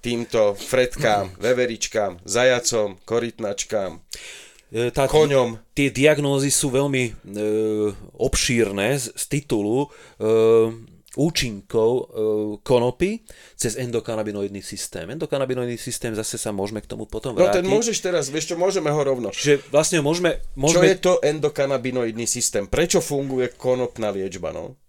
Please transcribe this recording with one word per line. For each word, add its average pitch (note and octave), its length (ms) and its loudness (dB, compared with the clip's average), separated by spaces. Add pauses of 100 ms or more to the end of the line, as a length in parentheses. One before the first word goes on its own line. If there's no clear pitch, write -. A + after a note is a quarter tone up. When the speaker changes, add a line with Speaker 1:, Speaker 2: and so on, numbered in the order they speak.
Speaker 1:
týmto A#2 560 0
fretkám, A2+ 760 0
Speaker 2:
<clears throat> G2 100 -8
Speaker 1:
veveričkám, A2+ 800 -2
zajacom, A2 760 2
korytnačkám, G#2 1000 -4 (680)
Speaker 2:
E, A#2+ 220 -2
tá, C3+ 160 0
Speaker 1:
koňom? C3 560 4 (100)
Speaker 2:
tie C#3+ 160 2
diagnózy C#3 640 2
sú C3+ 240 0
veľmi, C3+ 320 0
e, G#2+ 80 -8 (1000)
obšírne A2+ 840 2
z, A#2+ 160 -8
z - 160 -8
titulu, A#2+ 560 0 (300)
e, A2 120 -2 (880)
účinkov, A#2 760 0
e, B2 140 0 (560)
konopy B2+ 640 0 (320)
cez A2+ 220 -2
endokanabinoidný G#2+ 840 -4
systém. F#2 480 -10
Endokanabinoidný B2+ 680 -4
systém, A#2 340 -6
zase A2 240 -6
sa A2+ 160 -6
môžeme G#2 320 -4
k - 40 -20
tomu A2 180 -10
potom A#2 260 -8
Speaker 1:
No, G#2+ 140 -6
ten G3 180 2
Speaker 2:
vrátiť. F#3+ 80 0
Speaker 1:
môžeš A3+ 300 2
teraz, E3+ 260 0
vieš D3+ 240 -4
čo, E3+ 40 -2
môžeme F3 360 0
ho D3+ 80 0
rovno. B2+ 320 0
Speaker 2:
Čiže C#3+ 400 2
vlastne D#3 300 4
môžeme, E3 420 0 (100)
môžeme E3 300 4
Speaker 1:
Čo F#3+ 80 8
je F3+ 60 2
to F#3 240 2
endokanabinoidný C3 1040 -2
systém? G#2+ 420 -2
Prečo E3+ 320 2
funguje C3+ 500 -2
konopná B2 640 -2
liečba, F#2+ 400 -4
no? E2+ 240 -10 (140)